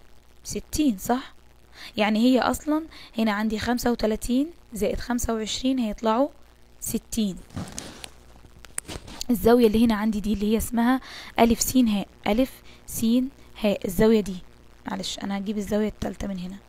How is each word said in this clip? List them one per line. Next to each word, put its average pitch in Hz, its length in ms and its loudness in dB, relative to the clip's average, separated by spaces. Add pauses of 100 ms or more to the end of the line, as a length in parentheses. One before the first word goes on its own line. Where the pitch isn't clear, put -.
(440)
ستين، 226 540 0
صح؟ 247 360 -2 (640)
يعني 214 220 2
هي 254 200 6
أصلا 294 440 0 (340)
هنا 220 140 0
عندي 214 280 -2
خمسة 240 320 0
وتلاتين 247 580 0 (240)
زائد 196 260 -2
خمسة 240 340 -2
وعشرين 240 460 -2
هيطلعوا 220 500 0 (500)
ستين. 208 580 -4 (1900)
الزاوية 233 380 6
اللي 226 180 4
هنا 220 100 4
عندي 214 240 -2
دي 208 140 -2
اللي 208 200 0
هي 226 40 2
اسمها 233 440 0 (380)
ألف 233 220 4
س - 160 2
هاء، 214 300 2 (200)
ألف 226 240 2 (360)
س - 180 -4 (560)
هاء، 202 240 0
الزاوية 220 340 4
دي، 190 160 -4 (520)
معلش 190 320 -8
أنا 196 180 -6
هجيب 202 200 -4
الزاوية 208 300 0
التالتة 208 400 -6
من 196 120 -6
هنا 180 180 -10 (120)